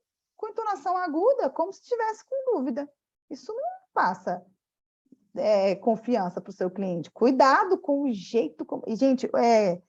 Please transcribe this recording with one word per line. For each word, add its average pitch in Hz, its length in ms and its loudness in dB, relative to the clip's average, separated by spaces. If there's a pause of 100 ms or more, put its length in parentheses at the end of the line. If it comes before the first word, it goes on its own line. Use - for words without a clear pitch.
(360)
com 427 120 -10
entonação 403 480 -4
aguda, 359 540 0
como 339 220 -4
se - 100 -18
estivesse 440 420 -4
com 523 300 -4
dúvida. 285 340 -4 (400)
Isso 302 240 -14
não 466 100 -8 (300)
passa, 196 520 -2 (920)
é, 196 380 2
confiança 208 680 -2
pro 190 120 -16
seu 185 180 -2
cliente. 185 400 -6
Cuidado 285 680 4
com 285 240 0
o 285 100 0
jeito 208 520 -4
como, - 220 -8
e, - 100 -4
gente, 262 400 2
é, 214 520 4